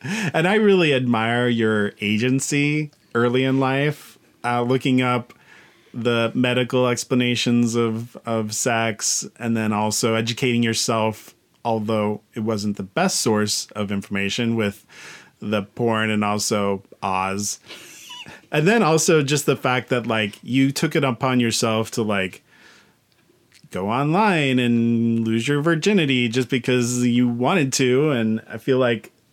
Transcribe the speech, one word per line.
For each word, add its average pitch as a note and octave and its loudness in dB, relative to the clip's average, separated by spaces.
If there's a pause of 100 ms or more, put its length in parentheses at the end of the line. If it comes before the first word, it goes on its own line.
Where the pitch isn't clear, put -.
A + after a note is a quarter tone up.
And F3 -2
I G3+ 2
really F#3+ 4
admire A#2+ 0
your A2 0
agency C3+ 0 (220)
early A#2+ 2
in C3+ 2
life, C#3 -2 (260)
uh, A#2+ 0
looking B2+ 2
up B2 0 (600)
the A#2 0
medical B2+ 2
explanations A#2+ 0
of, A#2 -2 (100)
of A2 -4
sex A2+ -2 (120)
and A2+ -2
then A2 -2
also G#2+ 0
educating A#2 0
yourself, A2+ -2 (320)
although G#2+ -2 (140)
it A#2 -6
wasn't G#2+ -2
the G2 -6
best F3 -2
source G#2 0
of G#2 -6
information G2+ -4
with G#2 -2 (540)
the G#2 -2
porn A2 -2
and G#2+ 0
also G2+ -2 (200)
Oz. F#2+ -4 (920)
And D3+ 2
then A3+ 4
also D#3+ 4
just C#3 -2
the C#3 2
fact B2+ -2
that, A#2+ -2
like, A2 -2
you C3+ 2
took D#3 -2
it D3+ 2
upon B2+ 0
yourself A2+ 0
to, A#2+ -4
like, G2 -4 (1300)
go F#2+ -4
online D3 2
and A#2 2
lose A2+ 0
your C#3+ 0
virginity D#3 2
just A#2+ -2
because B2 0
you B2 4
wanted C3 0
to. C3+ 2
And A2 0
I A2+ -12
feel B2+ 0
like A#2+ 0 (220)